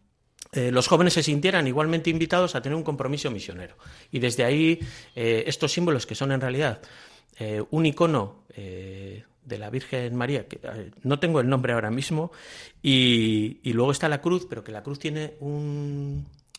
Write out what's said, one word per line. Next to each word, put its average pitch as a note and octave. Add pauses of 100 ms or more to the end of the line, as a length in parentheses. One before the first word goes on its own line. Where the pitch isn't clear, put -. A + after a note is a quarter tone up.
(520)
eh, B2+
los B2+
jóvenes F3
se D#3+
sintieran D3+
igualmente D#3+
invitados E3
a B2+
tener C#3
un E3
compromiso C#3
misionero. F2+ (380)
Y C3
desde A#2+
ahí, D#3+ (380)
eh, A#2
estos C#3+
símbolos, E3
que -
son C3+
en C3+
realidad, B2+ (560)
eh, G#2+ (100)
un D#3+
icono, D3 (100)
eh, G2 (200)
de G#2+
la G#2
Virgen B2
María, B2
que, -
eh, G#2 (100)
no C#3
tengo D#3
el B2
nombre B2+
ahora A2
mismo, D3+ (500)
y, A#2
y B2
luego A#2+
está C#3+
la D3
cruz, F3+
pero B2+
que -
la G#2+
cruz C#3
tiene D3+
un, C#3+ (320)